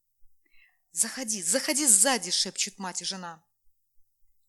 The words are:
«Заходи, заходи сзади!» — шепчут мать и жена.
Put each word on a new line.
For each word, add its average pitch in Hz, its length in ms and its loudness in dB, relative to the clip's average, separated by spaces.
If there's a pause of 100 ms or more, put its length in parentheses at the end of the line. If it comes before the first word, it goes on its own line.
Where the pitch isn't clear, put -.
(920)
«Заходи, 220 500 -4
заходи 269 440 0
сзади!» — 247 460 4
шепчут - 480 -2
мать 180 220 -8
и 175 40 -8
жена. 175 360 -10 (1080)